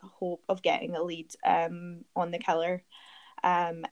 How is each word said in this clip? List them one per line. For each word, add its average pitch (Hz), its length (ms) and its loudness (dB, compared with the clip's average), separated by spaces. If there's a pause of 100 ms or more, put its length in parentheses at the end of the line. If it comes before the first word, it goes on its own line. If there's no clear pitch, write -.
hope 180 460 -6
of 190 120 0
getting 160 340 0
a 156 60 0
lead, 170 300 -6 (140)
um, 170 580 0 (140)
on 170 140 0
the 170 80 -2
killer. 175 440 0 (600)
Um, 170 480 2